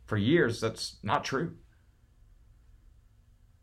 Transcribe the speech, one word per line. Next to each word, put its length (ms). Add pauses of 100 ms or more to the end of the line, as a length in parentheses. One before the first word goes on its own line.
for 100
years 460
that's 420
not 220
true. 320 (2000)